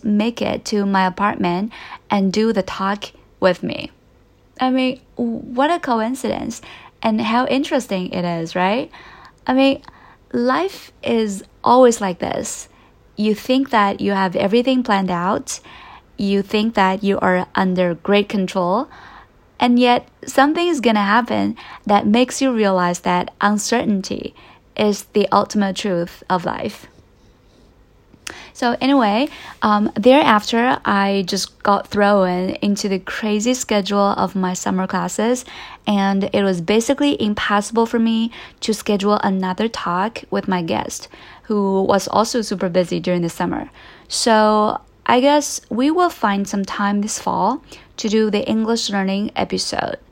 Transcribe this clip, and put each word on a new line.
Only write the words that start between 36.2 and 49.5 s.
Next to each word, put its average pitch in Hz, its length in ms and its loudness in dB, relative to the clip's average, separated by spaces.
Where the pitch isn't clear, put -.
it 208 100 2
was 190 180 0
basically 226 640 0
impossible 208 640 0
for 233 140 0
me 226 320 0
to 220 120 -2
schedule 208 480 0
another 190 460 -2
talk 190 640 -4
with 202 160 -4
my 180 140 -2
guest, - 440 -6
who 196 400 0
was - 240 0
also 233 340 0
super 196 260 -4
busy 175 300 -2
during 175 240 -2
the 170 60 -2
summer. - 420 -6
So 214 720 2
I 240 140 4
guess 285 400 2
we 262 220 0
will 349 180 2
find 202 380 -2
some 196 160 -4
time 202 360 -2
this 214 200 -6
fall 185 420 -2
to 226 100 -2
do 214 200 2
the 202 200 -2
English 220 420 -2
learning 196 460 -2
episode. - 640 -4